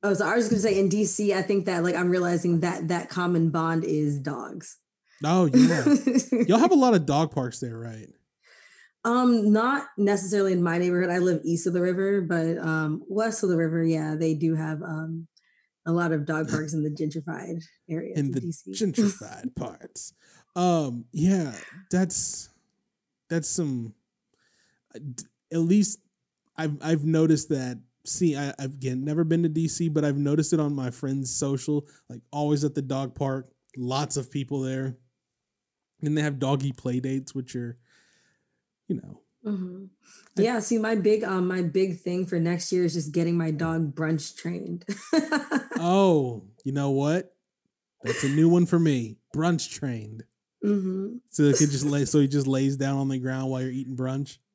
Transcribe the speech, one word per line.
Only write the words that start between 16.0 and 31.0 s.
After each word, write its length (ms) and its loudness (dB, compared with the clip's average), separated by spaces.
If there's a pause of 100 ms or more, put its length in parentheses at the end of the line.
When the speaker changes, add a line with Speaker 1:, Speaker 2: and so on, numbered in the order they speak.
Speaker 1:
of 120 -2
dog 240 -2
parks 240 -2
in 100 -2
the 60 -2
gentrified 720 -6 (280)
areas 280 -6
Speaker 2:
In 100 0
Speaker 1:
of 80 -4
Speaker 2:
the 40 0
Speaker 1:
D 140 -6
C. 180 -14
<laughs> 40 -10
Speaker 2:
gentrified 800 -2
parts. 580 -12 (420)
Um, 560 0
yeah, 420 2 (380)
that's, 560 -2 (840)
that's 200 -2
some, 440 -4 (1000)
uh, 40 -14
d-, 260 -12 (280)
at 60 0
least 400 2 (580)
I've, 240 -4
I've 240 0
noticed 440 4
that. 300 -2 (260)
See, 300 0
I, 140 -4 (100)
I've, 140 -6
again, 320 -4
never 180 0
been 200 2
to 60 2
D 200 -2
C, 180 -2
but 160 0
I've 140 0
noticed 340 2
it 80 2
on 160 0
my 160 -4
friends' 420 -6